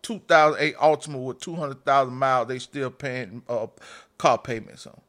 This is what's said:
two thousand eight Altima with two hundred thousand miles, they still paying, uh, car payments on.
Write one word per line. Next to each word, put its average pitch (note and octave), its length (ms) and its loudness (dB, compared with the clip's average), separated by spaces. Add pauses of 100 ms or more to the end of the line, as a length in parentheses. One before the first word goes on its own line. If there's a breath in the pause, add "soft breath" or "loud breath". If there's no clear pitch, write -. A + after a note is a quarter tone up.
two G#3+ 180 -10
thousand D#3 420 4
eight D3+ 160 -2
Altima D3 460 0
with B2+ 160 -10
two E3+ 160 -12
hundred C#3 300 -8
thousand C3+ 300 2
miles, B2+ 320 0
they B2+ 120 -8
still C3+ 300 -8
paying, B2 600 -10
uh, A2+ 180 -4 (500 loud breath)
car C3 200 2
payments - 500 -10
on. - 220 -20